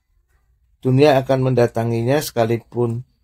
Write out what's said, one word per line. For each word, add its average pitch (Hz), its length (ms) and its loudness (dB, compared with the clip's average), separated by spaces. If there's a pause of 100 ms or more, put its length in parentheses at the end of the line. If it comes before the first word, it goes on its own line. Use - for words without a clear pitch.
(800)
Dunia 131 400 4
akan 131 240 -2
mendatanginya 117 800 0
sekalipun 117 800 -4 (180)